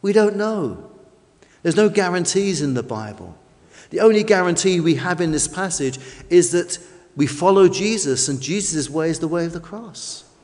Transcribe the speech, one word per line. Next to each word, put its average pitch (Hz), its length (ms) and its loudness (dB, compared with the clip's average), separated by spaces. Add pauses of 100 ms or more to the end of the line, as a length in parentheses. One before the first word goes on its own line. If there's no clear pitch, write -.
We 202 100 0
don't 208 220 4
know. 196 560 -4 (720)
There's 170 120 0
no 214 140 4
guarantees 185 720 0
in 139 140 -2
the 120 80 -2
Bible. 104 520 -10 (540)
The - 100 -6
only 214 220 6
guarantee 185 580 2
we 160 160 2
have 165 240 -4
in 165 120 0
this 147 160 -2
passage 156 520 -6 (300)
is 175 220 6
that 175 260 -2 (380)
we 143 100 2
follow 190 420 4
Jesus, 175 640 -2
and 131 100 -4
Jesus' 151 500 -4
way 160 200 -2
is 156 100 -4
the 165 80 -4
way 170 180 -2
of 165 80 -8
the 170 60 -10
cross. - 640 -16 (200)